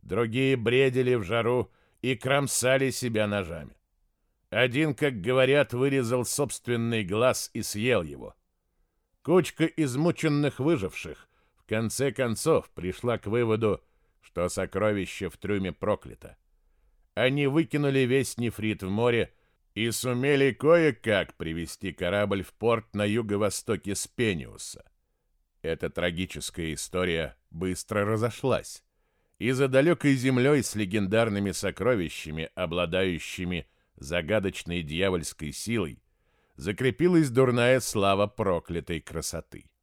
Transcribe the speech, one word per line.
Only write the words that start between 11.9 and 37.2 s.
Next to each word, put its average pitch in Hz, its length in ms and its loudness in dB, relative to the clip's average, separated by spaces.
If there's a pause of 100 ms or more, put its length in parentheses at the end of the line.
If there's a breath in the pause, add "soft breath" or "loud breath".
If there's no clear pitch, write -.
концов 127 600 0
пришла 101 480 -4
к - 80 -10
выводу, 110 560 0 (380)
что 87 280 -4
сокровище 98 800 -2
в - 80 -16
трюме 95 360 -4
проклято. - 640 -6 (840)
Они 139 280 2
выкинули 143 520 0
весь 127 380 2
нефрит 107 440 -2
в 95 80 -6
море 113 440 0 (420)
и 110 160 -2
сумели 135 600 2
кое-как 131 840 2
привести 82 560 -6
корабль 98 520 0
в - 100 -16
порт 113 420 -2
на 104 80 0
юго-востоке 104 880 0
Спениуса. - 960 -4 (720)
Эта 80 280 -2
трагическая 85 840 -4
история 82 640 -2 (160)
быстро 92 540 -4
разошлась, 110 800 -2 (540)
и 117 140 0
за 135 160 2
далекой 139 480 4
землей 131 480 2
с - 120 -6
легендарными 101 760 0
сокровищами, 87 1040 -2
обладающими 87 1120 -2 (300)
загадочной 87 840 -2
дьявольской 80 720 -2
силой, 92 500 -6 (540)
закрепилась 135 760 2